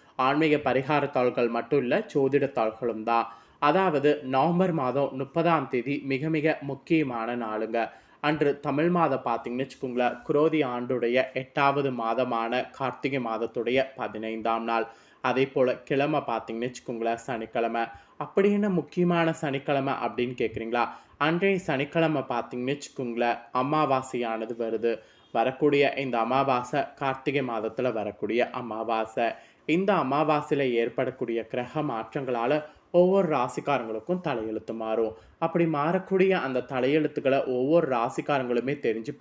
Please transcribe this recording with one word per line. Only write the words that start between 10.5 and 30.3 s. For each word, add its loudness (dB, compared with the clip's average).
ஆண்டுடைய 0
எட்டாவது 2
மாதமான 0
கார்த்திகை -4
மாதத்துடைய 0
பதினைந்தாம் -4
நாள். 0
அதே 2
போல 2
கிழமை 0
பார்த்தீங்கன்னு -4
வச்சுக்கோங்களேன், -4
சனிக்கிழமை. -2
அப்படி 2
என்ன 2
முக்கியமான 2
சனிக்கிழமை 0
அப்படின்னு -2
கேட்குறீங்களா? -2
அன்றைய 2
சனிக்கிழமை 0
பார்த்தீங்கன்னு -2
வச்சுக்கோங்களேன், -2
அமாவாசையானது 0
வருது. 0
வரக்கூடிய 4
இந்த -2
அமாவாசை 0
கார்த்திகை -2
மாதத்துல -2
வரக்கூடிய -2
அமாவாசை. -2
இந்த 2
அமாவாசையில 0